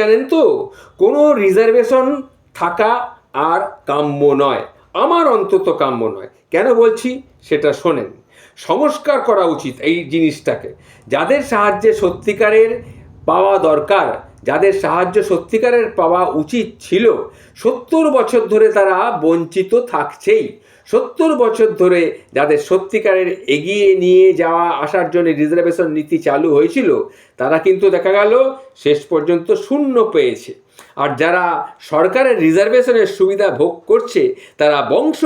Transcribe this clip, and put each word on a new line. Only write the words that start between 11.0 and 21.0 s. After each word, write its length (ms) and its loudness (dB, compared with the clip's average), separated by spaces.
যাদের 360 0
সাহায্যে 520 0
সত্যিকারের 760 0
পাওয়া 320 2
দরকার, 480 0
যাদের 400 2
সাহায্য 400 -2
সত্যিকারের 640 0
পাওয়া 260 2
উচিত 320 -4
ছিল, 260 0
সত্তর 520 -2
বছর 360 0
ধরে 260 4
তারা 240 2
বঞ্চিত 520 -2
থাকছেই। 560 -2
সত্তর 480 0